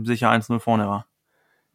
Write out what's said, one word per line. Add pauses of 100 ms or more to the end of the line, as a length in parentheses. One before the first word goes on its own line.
sicher
eins
null
vorne
war. (680)